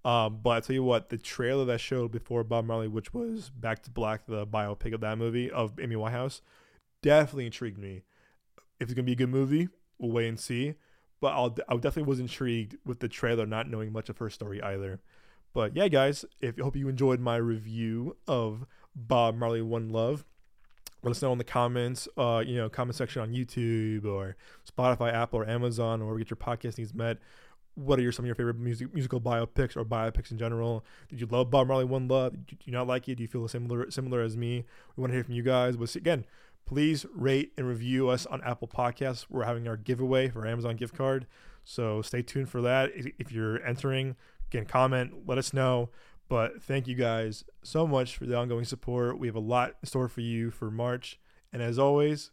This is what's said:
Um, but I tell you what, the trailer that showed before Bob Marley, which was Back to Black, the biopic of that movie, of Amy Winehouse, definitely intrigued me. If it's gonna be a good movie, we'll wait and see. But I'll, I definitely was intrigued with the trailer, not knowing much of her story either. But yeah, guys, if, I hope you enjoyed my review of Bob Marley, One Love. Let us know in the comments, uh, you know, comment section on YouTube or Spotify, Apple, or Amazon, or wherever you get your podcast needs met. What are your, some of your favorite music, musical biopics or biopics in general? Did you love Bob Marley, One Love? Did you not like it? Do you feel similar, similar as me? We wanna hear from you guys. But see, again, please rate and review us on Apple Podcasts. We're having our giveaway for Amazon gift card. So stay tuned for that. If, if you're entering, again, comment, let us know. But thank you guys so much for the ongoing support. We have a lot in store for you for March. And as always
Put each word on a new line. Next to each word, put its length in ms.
Um, 360
but 100
I 100
tell 120
you 100
what, 260
the 80
trailer 480
that 160
showed 320
before 320
Bob 200
Marley, 220
which 260
was 360
Back 340
to 80
Black, 340
the 220
biopic 460
of 80
that 160
movie, 340
of 260
Amy 200
Winehouse, 420
definitely 440
intrigued 300
me. 260
If 80
it's 60
gonna 100
be 80
a 40
good 140
movie, 380
we'll 120
wait 180
and 100
see. 360
But 140
I'll, 240
I 80
definitely 340
was 120
intrigued 640
with 160
the 80
trailer, 360
not 240
knowing 220
much 160
of 120
her 100
story 320
either. 400
But 220
yeah, 140
guys, 340
if, 180
I 60
hope 140
you 100
enjoyed 320
my 160
review 800
of 400
Bob 400
Marley, 260
One 280
Love. 360
Let 80
us 100
know 120
in 60
the 40
comments, 720
uh, 300
you 100
know, 140
comment 260
section 260
on 120
YouTube 720
or 320
Spotify, 460
Apple, 280
or 100
Amazon, 520
or 40
wherever 140
you 60
get 40
your 80
podcast 400
needs 160
met. 240
What 240
are 20
your, 120
some 100
of 40
your 80
favorite 240
music, 340
musical 260
biopics 560
or 80
biopics 480
in 60
general? 480
Did 100
you 80
love 220
Bob 180
Marley, 180
One 220
Love? 380
Did 180
you 80
not 160
like 220
it? 60
Do 80
you 40
feel 200
similar, 440
similar 300
as 160
me? 260
We 60
wanna 120
hear 120
from 80
you 100
guys. 320
But 140
see, 100
again, 260
please 480
rate 440
and 100
review 400
us 180
on 180
Apple 260
Podcasts. 600
We're 140
having 240
our 80
giveaway 540
for 180
Amazon 300
gift 180
card. 320
So 360
stay 200
tuned 260
for 140
that. 340
If, 120
if 120
you're 340
entering, 500
again, 180
comment, 600
let 120
us 160
know. 360
But 340
thank 260
you 80
guys 480
so 220
much 320
for 80
the 120
ongoing 260
support. 540
We 100
have 80
a 40
lot 420
in 60
store 200
for 140
you 280
for 220
March. 480
And 100
as 160
always 540